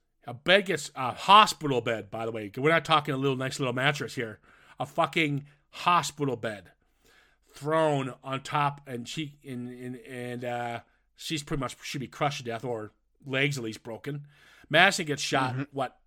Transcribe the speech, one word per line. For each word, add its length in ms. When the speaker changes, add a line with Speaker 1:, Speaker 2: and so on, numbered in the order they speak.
Speaker 1:
a 80
bed 320
gets, 280
a 180
hospital 680
bed, 300
by 160
the 60
way. 240
We're 140
not 140
talking 300
a 40
little 200
nice 200
little 160
mattress 420
here. 220
A 60
fucking 600
hospital 680
bed 360
thrown 720
on 200
top, 440
and 220
she, 260
and, 260
and, 260
and, 380
uh, 360
she's 260
pretty 180
much 220
should 180
be 60
crushed 320
to 60
death, 200
or 280
legs 320
at 60
least 180
broken. 440
Madison 380
gets 160
shot, 320
Speaker 2:
Mm-hmm. 80
Speaker 1:
what, 240